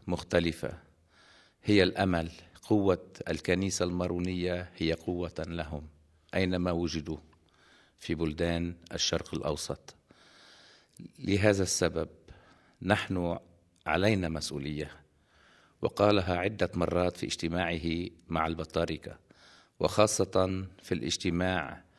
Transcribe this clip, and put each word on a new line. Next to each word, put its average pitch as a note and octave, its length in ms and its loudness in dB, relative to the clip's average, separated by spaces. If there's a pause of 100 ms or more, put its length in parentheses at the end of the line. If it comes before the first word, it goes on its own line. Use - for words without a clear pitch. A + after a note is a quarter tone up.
مختلفة E2+ 720 0 (840)
هي G#2 200 6
الأمل. F2+ 480 2 (300)
قوة G2 460 2 (220)
الكنيسة F2+ 560 0
المارونية F2+ 920 -2
هي D#2+ 160 0
قوة E2+ 540 -6
لهم D#2 400 -6 (480)
أينما F2+ 360 2
وجدوا E2+ 460 -2 (800)
في - 160 -6
بلدان E2+ 600 -2 (180)
الشرق - 420 -4
الأوسط. - 600 -6 (1200)
لهذا G2+ 440 4
السبب E2 460 0 (720)
نحن F2+ 560 0 (480)
علينا F2+ 440 2
مسؤولية، D2+ 600 -6 (920)
وقالها G2 560 4
عدة F#2+ 360 0
مرات F2 440 2
في - 80 -6
اجتماعه E2+ 840 -2 (200)
مع D#2+ 200 0
البطاركة، D#2+ 720 -4 (640)
وخاصة F#2+ 840 2 (180)
في - 80 -10
الاجتماع F2 920 -2 (160)